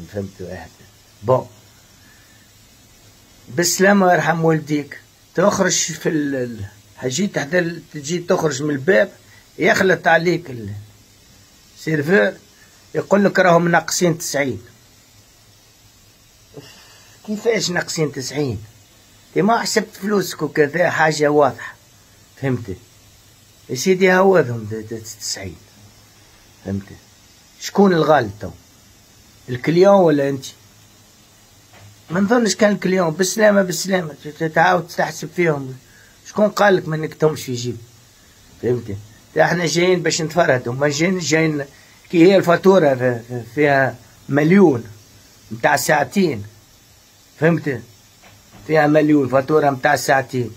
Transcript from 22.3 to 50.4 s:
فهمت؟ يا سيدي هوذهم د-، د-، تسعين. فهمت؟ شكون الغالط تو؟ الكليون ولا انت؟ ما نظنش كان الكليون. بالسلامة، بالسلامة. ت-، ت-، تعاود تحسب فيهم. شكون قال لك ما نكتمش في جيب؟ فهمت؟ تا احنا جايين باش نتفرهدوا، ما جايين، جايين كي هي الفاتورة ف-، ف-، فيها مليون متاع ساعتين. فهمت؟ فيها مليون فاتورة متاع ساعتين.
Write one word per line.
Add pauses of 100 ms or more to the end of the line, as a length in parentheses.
فهمت؟ (920)
يا
سيدي
هوذهم
د-،
د-، (180)
تسعين. (1080)
فهمت؟ (760)
شكون
الغالط (100)
تو؟ (960)
الكليون
ولا
انت؟ (1700)
ما
نظنش
كان
الكليون.
بالسلامة،
بالسلامة. (100)
ت-،
ت-،
تعاود
تحسب
فيهم. (520)
شكون
قال
لك
ما
نكتمش
في
جيب؟ (840)
فهمت؟ (380)
تا
احنا
جايين
باش
نتفرهدوا،
ما
جايين،
جايين (460)
كي
هي
الفاتورة
ف-،
ف-،
فيها (320)
مليون (640)
متاع
ساعتين. (960)
فهمت؟ (840)
فيها
مليون
فاتورة
متاع
ساعتين.